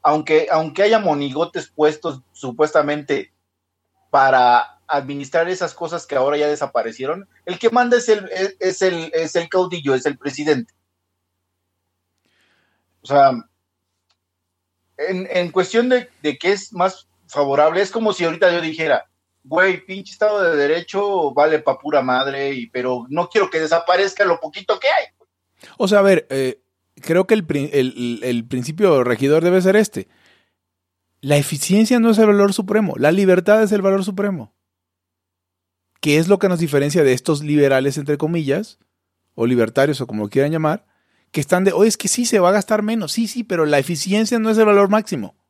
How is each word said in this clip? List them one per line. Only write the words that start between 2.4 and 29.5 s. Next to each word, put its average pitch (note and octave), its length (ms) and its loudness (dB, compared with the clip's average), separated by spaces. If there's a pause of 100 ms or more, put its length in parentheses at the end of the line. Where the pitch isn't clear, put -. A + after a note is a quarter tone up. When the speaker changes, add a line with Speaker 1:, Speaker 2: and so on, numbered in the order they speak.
Speaker 1:
para B2+ 760 2
administrar C#3+ 640 -4
esas F3+ 260 -6
cosas E3 320 -10
que - 80 -10
ahora C#3 240 0
ya D3 100 0
desaparecieron, C#3 800 -6 (160)
el F3+ 140 -10
que A3+ 120 0
manda A#3+ 260 2
es A#3+ 120 0
el, G#3 220 0
es, F#3+ 300 -4
es F#3 220 -2
el, E3 300 -2
es D#3+ 240 -4
el E3+ 120 -4
caudillo, E3+ 460 -2
es B2+ 120 -2
el C#3+ 100 -4
presidente. C#3+ 560 -4 (2250)
O - 40 -20
sea, C#3 260 6 (1600)
en, F#3 340 -6
en F3+ 200 -2
cuestión A3+ 380 0
de, B3 200 0 (140)
de C#3+ 160 -2
qué F#3 140 0
es G3+ 200 -6
más F#3 360 -4 (180)
favorable, D3 560 0
es F#3+ 80 -4
como A3 220 -2
si F3+ 120 -4
ahorita E3+ 280 2
yo E3+ 80 -2
dijera, D#3 500 -2 (340)
"Güey, F3 400 0
pinche F#3+ 280 -16
Estado G#3 300 0
de E3 140 2
Derecho E3+ 760 -2
vale D3 260 2
pa' C3 200 -2
pura C#3+ 240 0
madre, C3 520 -2
y, A#2+ 140 -10
pero B2 400 -6
no E3+ 200 -4
quiero G3 220 -2
que D#3+ 100 -4
desaparezca F3 640 0
lo E3+ 160 0
poquito - 400 -6
que C5 80 -2
hay". E5 160 -2 (720)
Speaker 2:
O A3 100 -2
sea, G3+ 140 4
a - 20 4
ver, F#3+ 280 4
eh, C3+ 300 -4 (400)
creo F3+ 260 0
que A3 80 2
el G#3+ 100 -2
pri-, D3 280 -4
el, C3 240 0
el, A#2+ 280 -6
el A#2+ 220 -2
principio C#3 580 0
regidor C3+ 400 2
debe F3+ 160 4